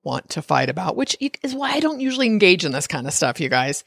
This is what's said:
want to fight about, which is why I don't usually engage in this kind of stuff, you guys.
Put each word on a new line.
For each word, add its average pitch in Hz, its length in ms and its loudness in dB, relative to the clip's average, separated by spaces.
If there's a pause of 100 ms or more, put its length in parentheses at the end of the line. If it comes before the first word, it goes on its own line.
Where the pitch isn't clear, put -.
want 131 280 -6
to 160 100 -6
fight 131 280 0
about, 165 260 -4
which - 240 -2
is 269 360 -6
why 269 160 -4
I 294 80 0
don't 311 200 -2
usually 262 280 0
engage 196 360 6
in 147 80 -2
this 139 140 -4
kind 131 220 -6
of 143 60 -6
stuff, 127 260 0
you 139 100 -2
guys. 127 380 0